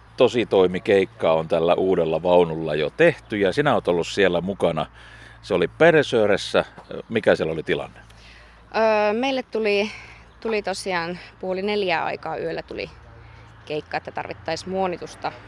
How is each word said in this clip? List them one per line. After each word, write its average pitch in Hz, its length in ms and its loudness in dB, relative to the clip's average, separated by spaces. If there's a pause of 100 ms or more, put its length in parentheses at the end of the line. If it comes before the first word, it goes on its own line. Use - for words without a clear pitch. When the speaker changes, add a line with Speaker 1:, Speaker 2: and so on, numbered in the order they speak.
(160)
Speaker 1:
tositoimikeikka 98 1160 2
on 80 160 0
tällä 85 260 2
uudella 85 480 0
vaunulla 82 520 2
jo 76 160 -2
tehty - 480 0
ja 95 140 2
sinä 143 220 0
oot 95 140 -2
ollut 87 180 0
siellä 90 340 0
mukana. 87 460 -2 (560)
Se - 120 -4
oli 87 140 2
Peresöressä. 113 960 2 (440)
Mikä 104 280 2
siellä 80 160 -2
oli 80 100 -6
tilanne? 69 380 -6 (760)
Speaker 2:
Öö, 214 360 2
meille 254 300 -2
tuli, 208 480 -2 (500)
tuli 220 220 -4
tosiaan 180 560 -6 (220)
puoli 185 220 -6
neljää 196 420 -2
aikaa - 340 -8
yöllä 160 240 -8
tuli - 280 -10 (760)
keikka, 151 320 -8
että - 140 -8
tarvittaisiin - 600 -10
muonitusta 180 600 -6 (160)